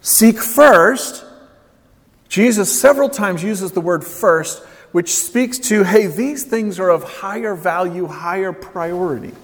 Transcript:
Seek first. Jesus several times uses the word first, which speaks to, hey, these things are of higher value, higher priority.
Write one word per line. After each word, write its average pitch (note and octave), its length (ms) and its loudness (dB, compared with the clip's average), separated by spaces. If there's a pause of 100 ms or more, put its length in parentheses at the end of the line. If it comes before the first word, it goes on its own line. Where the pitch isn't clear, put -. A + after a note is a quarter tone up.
Seek A3 380 4
first. A#3 840 4 (1040)
Jesus G#3 520 0
several C#4 280 4
times F#3 340 -4
uses F#3+ 300 -6
the F#3 80 -2
word E3+ 240 -2
first, D#3+ 580 -2 (300)
which E3+ 200 -2
speaks B3 460 -2
to, G#3+ 240 0
hey, G3+ 240 4
these B3+ 380 -6
things G#3 340 -6
are F#3 100 0
of E3 140 4
higher G#3 540 -8
value, F3 500 -4
higher F3 460 -6
priority. E3+ 800 -6 (120)